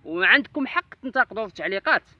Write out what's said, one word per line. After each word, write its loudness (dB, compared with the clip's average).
وعندكم 2
حق -6
تنتقدوها -4
في -16
التعليقات -2